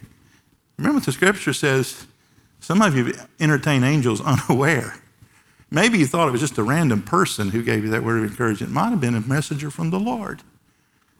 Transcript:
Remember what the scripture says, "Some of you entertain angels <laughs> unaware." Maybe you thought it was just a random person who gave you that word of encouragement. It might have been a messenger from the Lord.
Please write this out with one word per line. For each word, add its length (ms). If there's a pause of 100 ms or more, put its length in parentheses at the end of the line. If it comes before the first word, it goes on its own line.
(760)
Remember 200
what 80
the 60
scripture 420
says, 520 (560)
"Some 200
of 140
you 180 (260)
entertain 440
angels 380
<laughs> 40
unaware." 720 (760)
Maybe 280
you 80
thought 200
it 40
was 100
just 160
a 60
random 380
person 500
who 120
gave 200
you 80
that 120
word 200
of 60
encouragement. 420
It 20
might 160
have 120
been 140
a 60
messenger 480
from 220
the 80
Lord. 420 (800)